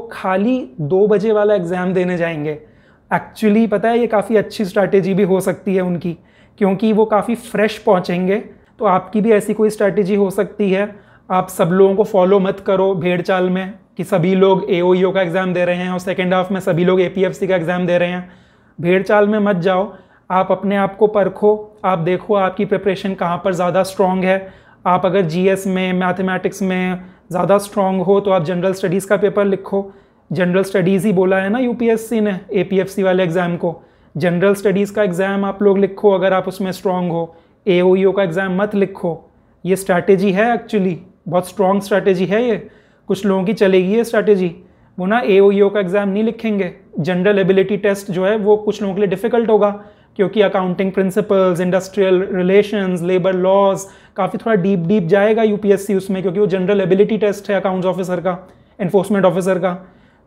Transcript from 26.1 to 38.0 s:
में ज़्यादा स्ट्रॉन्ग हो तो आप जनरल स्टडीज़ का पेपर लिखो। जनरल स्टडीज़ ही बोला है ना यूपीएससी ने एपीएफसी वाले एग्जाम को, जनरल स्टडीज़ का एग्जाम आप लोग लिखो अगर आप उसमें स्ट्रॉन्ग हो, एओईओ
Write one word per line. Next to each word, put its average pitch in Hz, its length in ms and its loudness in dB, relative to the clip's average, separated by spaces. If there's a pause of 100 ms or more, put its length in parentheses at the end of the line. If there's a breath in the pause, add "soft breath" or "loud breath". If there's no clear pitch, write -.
में 185 420 -2 (280 loud breath)
ज़्यादा 175 260 2
स्ट्रॉन्ग 190 440 -2
हो 196 180 2
तो 202 120 0
आप 185 120 2
जनरल 180 300 -2
स्टडीज़ 190 340 -4
का 208 100 2
पेपर 202 280 0
लिखो। 196 460 -4 (400 loud breath)
जनरल 180 320 0
स्टडीज़ 190 440 0
ही 220 60 2
बोला 190 240 2
है 190 120 -2
ना 233 100 -2
यूपीएससी 226 600 -2
ने 208 180 -2 (140)
एपीएफसी 190 500 -2
वाले 185 200 2
एग्जाम 175 340 -2
को, 165 240 -6 (340 soft breath)
जनरल 175 380 2
स्टडीज़ 202 400 0
का 214 100 0
एग्जाम 196 420 -2
आप 196 160 -6
लोग 202 160 4
लिखो 196 340 2
अगर 190 220 2
आप 185 140 -2
उसमें 185 240 -6
स्ट्रॉन्ग 180 400 -4
हो, 165 240 -6 (300 soft breath)
एओईओ 185 460 4